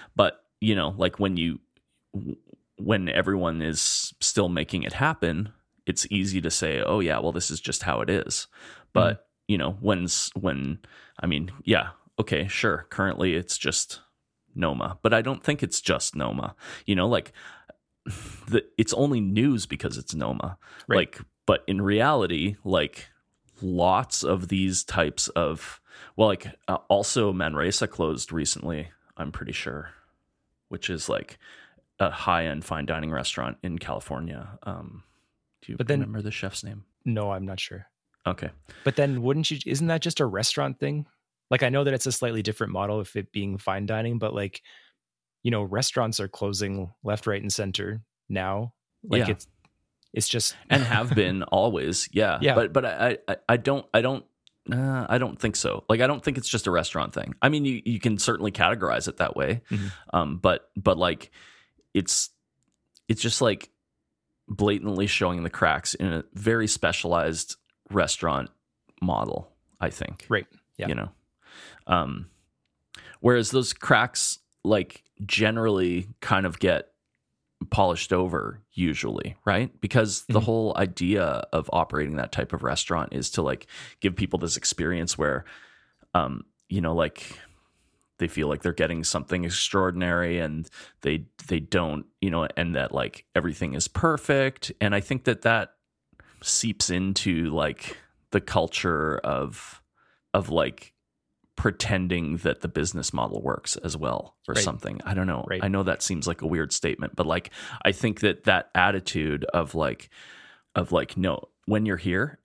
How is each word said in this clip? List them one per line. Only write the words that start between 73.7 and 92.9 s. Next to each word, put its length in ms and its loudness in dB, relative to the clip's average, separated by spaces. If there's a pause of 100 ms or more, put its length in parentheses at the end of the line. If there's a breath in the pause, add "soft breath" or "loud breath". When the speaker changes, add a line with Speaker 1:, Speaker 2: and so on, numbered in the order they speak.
Speaker 1:
cracks, 640 2 (240)
like, 400 2 (220)
generally 840 2 (140)
kind 240 2
of 140 -4
get 300 2 (800)
polished 420 2
over 500 0 (120)
usually, 640 -2 (100)
right? 340 0
Because 480 2
the 120 0
Speaker 2:
Mm-hmm. 60 0
Speaker 1:
whole 320 2
idea 460 2 (300)
of 180 0
operating 460 0
that 140 -4
type 220 -2
of 100 -4
restaurant 500 -2
is 180 -4
to, 100 0
like, 260 -2 (340 loud breath)
give 140 2
people 240 0
this 180 -2
experience 600 -2
where, 280 0 (680 loud breath)
um, 300 0 (260)
you 120 0
know, 140 0
like, 420 -2 (880 loud breath)
they 60 0
feel 180 -2
like 140 -2
they're 100 0
getting 320 0
something 400 -2
extraordinary 960 0
and 300 -4 (320 loud breath)
they, 240 -2 (220)
they 120 0
don't, 460 -2 (160)
you 100 2
know, 240 0
and 200 0
that, 180 -2